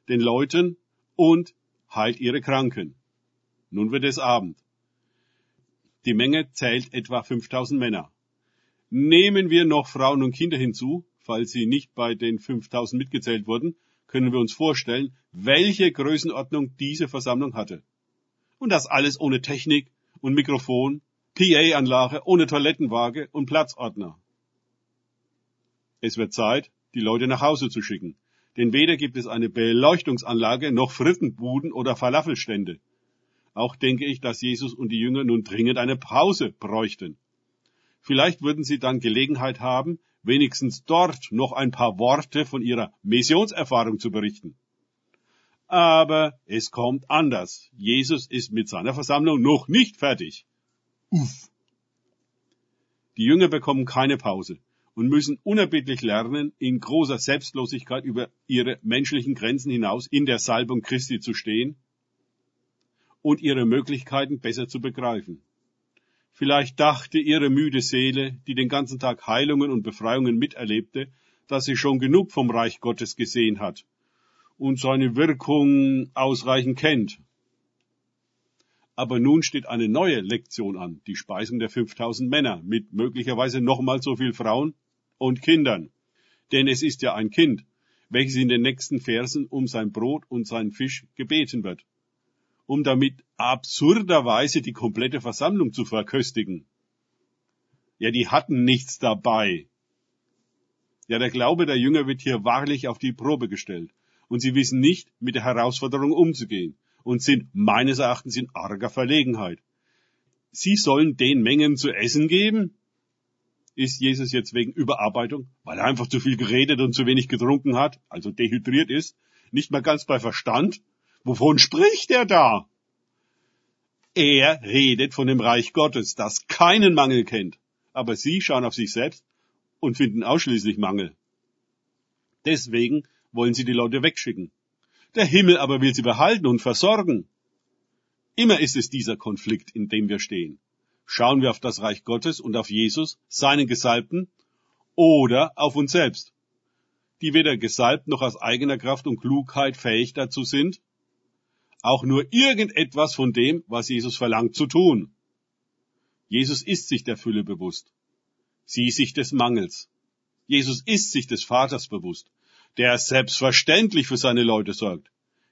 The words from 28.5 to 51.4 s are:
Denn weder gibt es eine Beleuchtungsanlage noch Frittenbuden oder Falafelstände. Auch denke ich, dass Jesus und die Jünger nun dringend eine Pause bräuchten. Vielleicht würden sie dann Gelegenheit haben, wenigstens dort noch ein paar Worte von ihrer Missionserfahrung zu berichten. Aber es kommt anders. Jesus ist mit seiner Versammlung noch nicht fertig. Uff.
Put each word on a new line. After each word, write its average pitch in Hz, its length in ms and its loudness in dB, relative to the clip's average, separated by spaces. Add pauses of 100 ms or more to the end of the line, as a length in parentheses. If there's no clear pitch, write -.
Denn 120 160 0
weder 156 260 2
gibt 131 200 -6
es 120 80 -8
eine 117 240 -4
Beleuchtungsanlage 120 1200 2
noch 131 200 0
Frittenbuden 139 800 -2
oder 135 220 -4
Falafelstände. 123 840 -2 (760)
Auch 120 200 -4
denke 131 300 0
ich, 131 160 -6
dass 120 200 -6
Jesus 123 340 -6
und 127 140 -8
die 113 100 -4
Jünger 127 240 -2
nun 117 200 2
dringend 113 360 0
eine 127 180 0
Pause 135 540 0
bräuchten. 101 640 -6 (840)
Vielleicht 147 400 2
würden 151 220 -2
sie 139 140 -2
dann 127 220 -2
Gelegenheit 127 600 -2
haben, 131 380 -4 (240)
wenigstens 131 640 0
dort 165 460 0
noch 127 200 -2
ein 127 200 -4
paar 117 260 -2
Worte 139 480 0
von 135 160 -8
ihrer 117 400 -4
Missionserfahrung 127 960 2
zu 117 140 -6
berichten. 104 440 -6 (1120)
Aber 160 800 4
es 110 240 -6
kommt 123 400 -4
anders. 135 680 -4
Jesus 127 520 -2
ist 123 240 -8
mit 107 180 -4
seiner 104 240 -6
Versammlung 147 480 0
noch 139 260 2
nicht 226 300 2
fertig. - 480 -4 (640)
Uff. 143 400 -4 (1700)